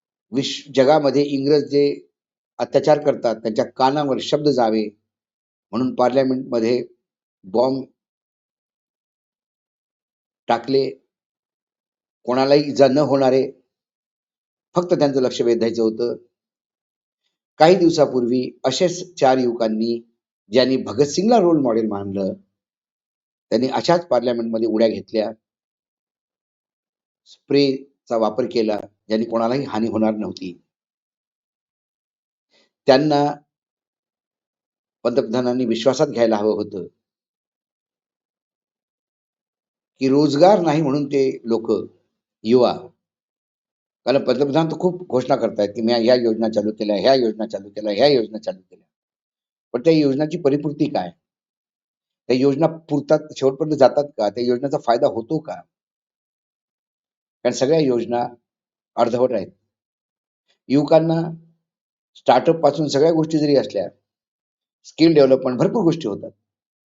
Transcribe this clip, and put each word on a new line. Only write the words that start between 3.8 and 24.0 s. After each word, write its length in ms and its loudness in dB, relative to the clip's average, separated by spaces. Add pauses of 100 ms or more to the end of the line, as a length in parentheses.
शब्द 280 -2
जावे 340 0 (920)
म्हणून 220 -4
पार्लमेंटमध्ये 880 0 (640)
बॉम्ब 380 -2 (2750)
टाकले, 420 -2 (1400)
कोणालाही 380 2
इजा 240 2
न 100 0
होणारे, 540 2 (1200)
फक्त 180 0
त्यांचं 280 0
लक्ष 200 -2
वेधायचं 420 0
होतं. 320 -2 (1400)
काही 160 6
दिवसापूर्वी 760 2 (140)
असेच 500 -2
चार 240 2
युवकांनी 640 -2 (520)
ज्यांनी 320 2
भगतसिंगला 560 0
रोल 220 2
मॉडेल 260 0
मानलं, 460 -6 (1160)
त्यांनी 220 0
अशाच 340 0